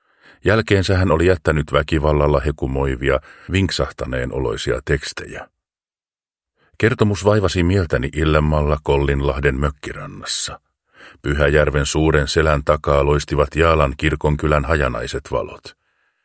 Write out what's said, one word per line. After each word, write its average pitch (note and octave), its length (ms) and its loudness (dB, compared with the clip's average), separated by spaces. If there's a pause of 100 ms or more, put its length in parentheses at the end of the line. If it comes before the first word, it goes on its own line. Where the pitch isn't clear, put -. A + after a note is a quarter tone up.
(440)
Jälkeensä G2+ 520 2
hän F#2 140 2
oli D#2+ 160 2
jättänyt D#2+ 460 0
väkivallalla D2 680 2
hekumoivia, C2+ 800 -2 (320)
vinksahtaneen B1+ 800 -4
oloisia A#1+ 520 -4
tekstejä. - 640 -6 (1300)
Kertomus G#2 460 2
vaivasi G2 380 2
mieltäni E2+ 540 0
Illenmalla D2+ 640 2
Kollinlahden C#2 800 0
mökkirannassa. - 1000 -6 (600)
Pyhäjärven D2 640 2
suuren D2+ 420 2
selän D2+ 360 2
takaa D2 400 2
loistivat C#2+ 520 0
Jaalan D#2 400 2
kirkonkylän D2+ 680 0
hajanaiset B1+ 640 -2
valot. - 460 -8 (480)